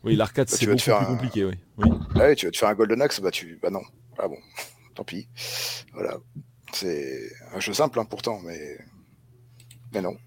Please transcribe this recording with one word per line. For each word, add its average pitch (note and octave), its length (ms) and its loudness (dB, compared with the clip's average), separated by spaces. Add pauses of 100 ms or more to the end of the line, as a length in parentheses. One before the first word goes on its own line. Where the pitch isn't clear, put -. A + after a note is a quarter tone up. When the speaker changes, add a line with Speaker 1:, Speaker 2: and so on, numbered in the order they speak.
Speaker 1:
Oui, A2+ 120 4
l'arcade, A2 320 2
Speaker 2:
Bah, - 40 -2
Speaker 1:
c'est - 60 0
Speaker 2:
tu A#2 80 2
vas G#2 100 6
te - 0 -
Speaker 1:
beaucoup A#2+ 80 0
Speaker 2:
faire A2 140 4
Speaker 1:
plus - 80 2
Speaker 2:
un B2 100 0
Speaker 1:
compliqué, A2+ 280 -2
oui. F#2 100 -2 (240)
Oui. G#2 120 8 (240)
Speaker 2:
Ah B2+ 140 8
oui, D3+ 80 6
tu - 100 -4
vas F2 60 -6
te - 40 -8
faire G#2+ 120 4
un G#2+ 60 2
Golden A2 280 4
Axe, C#3+ 180 0
bah, F#2+ 100 0
tu... E2 320 -10
bah F2 80 0
non. F#2+ 120 -6 (360)
Ah F#2 100 -2
bon, D2 100 -8 (280)
<laughs> - 280 -20
tant - 100 -10
pis. - 240 -12 (640)
Voilà. - 260 -6 (540)
C'est C2+ 580 -6 (240)
un F#2+ 60 -6
jeu G#2 120 -4
simple, C#3 260 0
hein, A2 60 0
pourtant, G#2+ 400 -6
mais, D#2 340 -12 (1120)
mais G2+ 100 -2
non. F2+ 140 -4 (100)